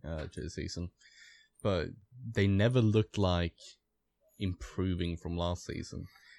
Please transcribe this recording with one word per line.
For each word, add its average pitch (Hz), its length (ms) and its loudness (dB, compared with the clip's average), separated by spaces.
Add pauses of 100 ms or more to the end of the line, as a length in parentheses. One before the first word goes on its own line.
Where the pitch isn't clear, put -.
uh, 78 300 -6
to - 80 -10
the 78 80 -6
season. 85 400 -6 (720)
But 90 260 0 (460)
they 98 120 4
never 104 340 4
looked 110 380 4
like 87 340 2 (840)
improving 90 800 -2
from 85 180 -6
last 87 300 -2
season, - 400 -8 (320)